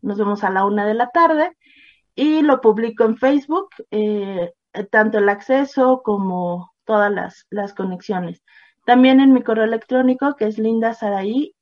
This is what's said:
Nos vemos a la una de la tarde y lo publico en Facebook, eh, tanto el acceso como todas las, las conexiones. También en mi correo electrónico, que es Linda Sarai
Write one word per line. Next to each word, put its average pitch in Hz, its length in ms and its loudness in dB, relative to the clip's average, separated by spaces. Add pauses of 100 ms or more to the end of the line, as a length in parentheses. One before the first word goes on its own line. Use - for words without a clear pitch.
Nos 202 160 -6
vemos 202 260 -2
a 185 60 0
la 190 140 0
una 208 220 0
de 214 80 0
la 240 140 -2
tarde 330 480 0 (580)
y 214 280 0
lo 269 180 2
publico 226 440 0
en 220 120 0
Facebook, 294 540 -2 (200)
eh, 196 600 -4 (380)
tanto 214 280 2
el 202 100 2
acceso 254 760 0
como 180 680 -4 (120)
todas 208 260 0
las, - 400 -8
las 202 240 -8
conexiones. 180 680 -8 (440)
También 254 340 6
en 269 120 6
mi 247 100 4
correo 220 220 -2
electrónico, 254 720 -2
que 214 100 -2
es 220 120 -6
Linda 226 360 -2
Sarai 208 680 -4